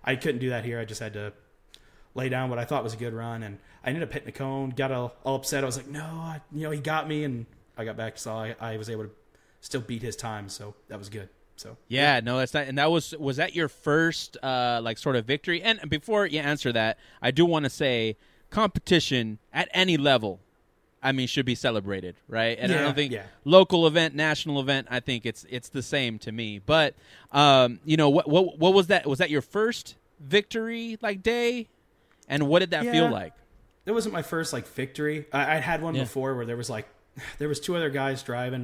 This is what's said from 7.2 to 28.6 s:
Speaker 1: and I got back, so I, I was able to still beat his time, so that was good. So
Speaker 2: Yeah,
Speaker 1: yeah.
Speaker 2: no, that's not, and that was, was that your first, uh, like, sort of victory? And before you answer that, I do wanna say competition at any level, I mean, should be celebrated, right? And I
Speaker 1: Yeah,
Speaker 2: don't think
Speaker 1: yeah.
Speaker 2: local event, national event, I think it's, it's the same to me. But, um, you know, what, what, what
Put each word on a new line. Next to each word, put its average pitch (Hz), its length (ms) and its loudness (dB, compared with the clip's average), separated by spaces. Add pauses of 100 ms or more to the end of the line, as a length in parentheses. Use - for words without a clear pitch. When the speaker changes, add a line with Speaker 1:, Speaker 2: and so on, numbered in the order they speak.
Speaker 1:
and 120 220 -4 (320)
I 113 80 -6
got 110 100 -8
back, 110 220 -8
so 113 160 -8
I, 110 260 -6
I 113 180 -8
was 107 120 -8
able 110 160 -6
to 104 60 -14 (500)
still 131 200 -6
beat 117 200 -8
his 113 160 -8
time, 107 320 -10
so 104 260 -14 (140)
that 104 100 -12
was 101 100 -16
good. 104 200 -12 (260)
So - 220 -18 (100)
Speaker 2:
Yeah, 135 280 4
Speaker 1:
yeah. 123 60 2
Speaker 2:
no, 123 180 -2
that's 127 140 -2
not, 147 140 -2
and 135 100 -6
that 151 140 4
was, 160 260 -2
was 143 200 -4
that 165 180 -2
your 160 140 0
first, 160 760 0
uh, 123 400 0
like, 113 140 -4
sort 135 180 0
of 113 100 0
victory? 156 360 -2
And 202 280 0
before 202 360 0
you 151 140 -2
answer 143 340 0
that, 110 240 2 (240)
I 123 100 2
do 156 140 6
wanna 156 240 2
say 117 480 0 (320)
competition 143 920 0 (140)
at 160 200 -2
any 185 240 4
level, 113 420 2 (640)
I 135 100 0
mean, 127 140 0
should 135 180 0
be 120 100 0
celebrated, 98 600 -2 (120)
right? 113 320 0
And 185 120 0
I 170 40 4
Speaker 1:
Yeah, 151 80 2
Speaker 2:
don't 143 120 0
think 143 160 0
Speaker 1:
yeah. 104 120 -6 (220)
Speaker 2:
local 170 420 8
event, 160 280 2
national 151 440 0
event, 135 320 0
I 127 80 -2
think 120 260 -4
it's, - 240 -8
it's 123 200 -10
the 135 120 -8
same 120 380 -2
to 117 120 -12
me. 107 280 -8
But, 147 340 2 (380)
um, 135 540 6
you 156 120 2
know, 147 120 6
what, 147 200 4
what, 165 300 4
what 180 140 6